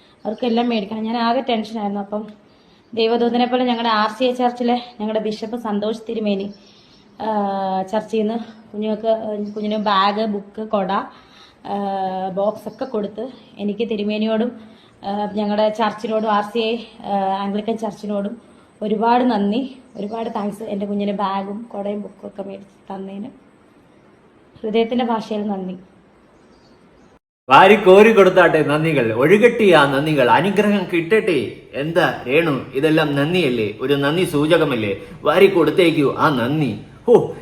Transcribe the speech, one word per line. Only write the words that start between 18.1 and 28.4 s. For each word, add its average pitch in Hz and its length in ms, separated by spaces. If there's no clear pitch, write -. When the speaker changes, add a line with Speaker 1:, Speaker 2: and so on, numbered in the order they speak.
Speaker 1:
ഒരുപാട് 226 420
നന്ദി, 226 520
ഒരുപാട് 226 400
താങ്ക്സ്. 208 260
എൻ്റെ 208 240
കുഞ്ഞിന് 202 260
ബാഗും 196 640
കുടയും 202 280
ബുക്കും 196 260
ഒക്കെ 196 140
മേടിച്ച് 196 520
തന്നതിന് 196 340
ഹൃദയത്തിൻ്റെ 226 420
ഭാഷയിൽ 214 420
നന്ദി. 185 300
Speaker 2:
വാരി 185 240
കോരി 202 380
കൊടുത്താട്ടെ 175 560